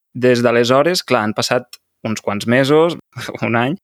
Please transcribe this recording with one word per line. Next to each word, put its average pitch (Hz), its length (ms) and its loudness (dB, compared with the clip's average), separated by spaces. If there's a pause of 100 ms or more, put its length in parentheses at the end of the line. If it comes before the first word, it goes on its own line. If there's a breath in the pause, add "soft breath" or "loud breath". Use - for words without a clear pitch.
(140)
Des 123 280 2
d'aleshores, 123 600 2
clar, 117 220 0
han 107 100 -2
passat 123 300 -2 (400)
uns 110 180 -6
quants 104 240 -6
mesos, 139 500 2 (160)
<laughs> - 300 -12
un 113 140 -2
any, 131 280 -2